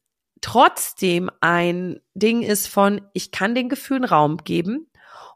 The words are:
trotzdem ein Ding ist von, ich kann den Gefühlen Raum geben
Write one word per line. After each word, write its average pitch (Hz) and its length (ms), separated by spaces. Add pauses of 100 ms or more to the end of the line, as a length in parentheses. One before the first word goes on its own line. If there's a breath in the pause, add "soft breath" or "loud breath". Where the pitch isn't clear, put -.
(400)
trotzdem 185 920 (100)
ein 175 600 (140)
Ding 226 280
ist 208 240
von, 202 360 (100)
ich - 180
kann 214 240
den 254 140
Gefühlen 262 360
Raum 156 340
geben 180 520 (460 loud breath)